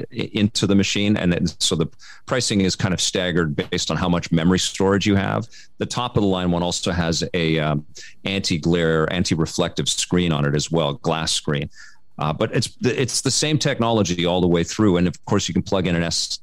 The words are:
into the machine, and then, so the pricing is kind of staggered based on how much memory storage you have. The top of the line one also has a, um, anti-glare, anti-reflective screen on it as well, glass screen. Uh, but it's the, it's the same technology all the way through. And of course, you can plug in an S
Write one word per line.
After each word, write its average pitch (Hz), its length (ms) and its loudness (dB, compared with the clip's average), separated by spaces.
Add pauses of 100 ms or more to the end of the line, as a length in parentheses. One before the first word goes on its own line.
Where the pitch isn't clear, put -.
(100)
into 107 560 0
the 98 80 4
machine, 101 440 2
and 87 120 2
then, 87 180 0 (100)
so - 160 0
the 80 140 0 (360)
pricing 117 380 0
is 90 140 2
kind - 180 0
of 85 80 -2
staggered 87 540 0
based 90 340 -2
on 78 80 0
how 90 100 0
much 87 240 0
memory 85 260 4
storage 98 480 2
you 101 100 4
have. 104 300 0 (300)
The 110 80 -4
top 123 320 -4
of 110 60 -4
the 98 60 2
line 92 220 0
one 85 120 0
also 87 300 -2
has 82 300 0 (120)
a, 80 240 0
um, 76 260 0 (400)
anti-glare, 82 880 0
anti-reflective 82 720 -2
screen 87 460 0
on 71 140 0
it 71 80 0
as 73 160 -2
well, 78 240 0
glass 80 360 -2
screen. 73 380 -2 (500)
Uh, 76 140 0
but 113 220 -2
it's 135 140 0 (120)
the, 110 200 0
it's 123 200 -2
the 131 100 -2
same 151 280 2
technology 107 640 2
all 87 160 2
the 87 80 4
way 85 160 4
through. 101 320 2
And 87 100 4
of - 200 -4
course, 101 220 0
you 82 60 -4
can 90 80 2
plug 95 240 0
in 90 80 2
an 85 80 2
S - 400 -4